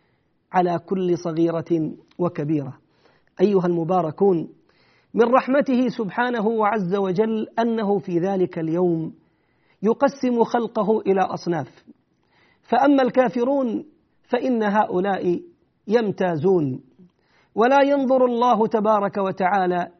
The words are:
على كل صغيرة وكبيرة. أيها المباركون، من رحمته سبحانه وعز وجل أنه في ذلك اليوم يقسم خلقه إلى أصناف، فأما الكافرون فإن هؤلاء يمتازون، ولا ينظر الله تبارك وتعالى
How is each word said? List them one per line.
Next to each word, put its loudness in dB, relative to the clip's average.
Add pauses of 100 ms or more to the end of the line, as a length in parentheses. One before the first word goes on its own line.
(520)
على 0
كل -2
صغيرة -2 (260)
وكبيرة. -4 (640)
أيها 2
المباركون، 0 (680)
من 4
رحمته 2
سبحانه -4
وعز 0
وجل -2 (120)
أنه 0
في -2
ذلك -2
اليوم -2 (680)
يقسم 0
خلقه -2
إلى 0
أصناف، -6 (800)
فأما 2
الكافرون 0 (380)
فإن -2
هؤلاء 0 (480)
يمتازون، 0 (720)
ولا 4
ينظر 2
الله 2
تبارك 0
وتعالى 0 (120)